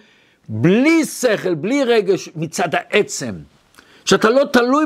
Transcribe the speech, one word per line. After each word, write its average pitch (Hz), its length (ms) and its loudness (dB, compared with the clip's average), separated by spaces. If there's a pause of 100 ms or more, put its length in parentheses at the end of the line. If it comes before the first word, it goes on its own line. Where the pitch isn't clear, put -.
(480)
בלי 226 560 2
שכל, 185 500 -2
בלי 254 300 -2
רגש, 208 520 0
מצד 165 360 -6
העצם, 156 600 -4 (720)
שאתה 196 260 2
לא 269 220 4
תלוי 254 340 2